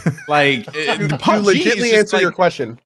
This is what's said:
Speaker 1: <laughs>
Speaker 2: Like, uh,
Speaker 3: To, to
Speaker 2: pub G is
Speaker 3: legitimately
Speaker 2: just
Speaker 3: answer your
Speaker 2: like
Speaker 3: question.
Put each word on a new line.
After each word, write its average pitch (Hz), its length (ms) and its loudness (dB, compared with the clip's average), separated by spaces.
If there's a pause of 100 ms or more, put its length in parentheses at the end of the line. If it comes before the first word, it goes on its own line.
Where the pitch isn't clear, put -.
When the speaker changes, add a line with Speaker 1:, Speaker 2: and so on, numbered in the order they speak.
(100)
Speaker 1:
<laughs> - 180 -8
Speaker 2:
Like, 139 400 2
uh, - 40 -14 (260)
Speaker 3:
To, 202 100 -2
to 151 100 -4
Speaker 2:
pub 320 260 0
G 202 60 4
is 190 60 4
Speaker 3:
legitimately 240 340 0
Speaker 2:
just 226 80 4
Speaker 3:
answer 208 200 2
your 185 100 2
Speaker 2:
like - 80 -6
Speaker 3:
question. 135 500 -2